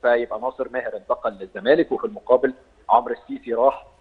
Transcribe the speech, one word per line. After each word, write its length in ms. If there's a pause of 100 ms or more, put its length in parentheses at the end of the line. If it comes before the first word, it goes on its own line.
فيبقى 380
ناصر 300
ماهر 260
انتقل 360
للزمالك، 600
وفي 140
المقابل 480 (360)
عمرو 240
السيسي 400
راح 320 (160)